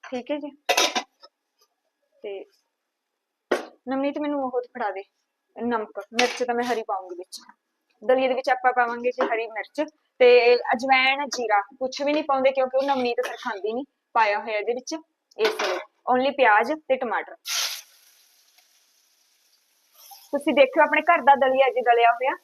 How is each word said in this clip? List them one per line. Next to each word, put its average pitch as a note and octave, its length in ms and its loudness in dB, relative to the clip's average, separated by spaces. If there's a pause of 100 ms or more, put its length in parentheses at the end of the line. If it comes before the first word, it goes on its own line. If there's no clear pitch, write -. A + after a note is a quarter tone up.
ਠੀਕ B3 280 -10
ਹੈ D4+ 60 -4
ਜੀ। C#4+ 120 -12 (1700)
ਤੇ G3 200 -12 (1400)
ਨਵਨੀਤ C#4 320 -2
ਮੈਨੂੰ D4 240 -4
ਉਹ B3+ 180 -4 (120)
ਫੜਾ A3+ 180 -4
ਦੇ, G3 120 -10 (520)
ਨਮਕ A3 440 -4 (140)
ਮਿਰਚ B3 300 0
ਤਾਂ A#3+ 120 -4
ਮੈਂ A#3+ 80 -2
ਹਰੀ A#3 240 -4
ਪਾਉਂਗੀ F#3 280 -8
ਵਿੱਚ। - 240 -16 (640)
ਦਲੀਆ C4 240 2
ਦੇ B3+ 60 0
ਵਿੱਚ B3+ 160 -4
ਆਪਾਂ B3+ 240 0
ਪਾਵਾਂਗੇ A#3+ 380 0
ਜੀ B3 160 -2
ਹਰੀ A3+ 200 -4
ਮਿਰਚ G#3+ 340 -10 (380)
ਤੇ A#3+ 360 8 (180)
ਅਜਵਾਇਣ, C4 540 2
ਜੀਰਾ A3 340 0 (180)
ਕੁਛ C4 220 -6
ਵੀ D4 120 0
ਨਹੀਂ D4+ 100 0
ਪਾਉਂਦੇ C4+ 280 2
ਕਿਉਂਕਿ C4 260 -2
ਉਹ C4+ 60 0
ਨਵਨੀਤ B3 420 -2
ਫਿਰ A#3 120 -10
ਖਾਂਦੀ G#3+ 360 -8
ਨਹੀਂ C4+ 120 -6 (300)
ਪਾਇਆ G#3+ 240 2
ਹੋਇਆ G#3+ 180 -6
ਇਹਦੇ G#3 160 -2
ਵਿੱਚ, B3+ 200 -8 (440)
ਇਸ G#3+ 240 0
ਲਈ F#3 160 -2 (340)
only C4 260 2
ਪਿਆਜ਼ A#3 340 4 (160)
ਤੇ C4 80 2
ਟਮਾਟਰ। F#3 400 -6 (3000)
ਤੁਸੀਂ C#4+ 220 -2
ਦੇਖਿਓ C#4 300 4
ਆਪਣੇ D4 180 0
ਘਰ D#4+ 200 2
ਦਾ C#4 140 6
ਦਲੀਆ C4 340 2
ਜੀ B3 120 -4
ਦਲਿਆ A#3 300 4
ਹੋਇਆ B3+ 320 0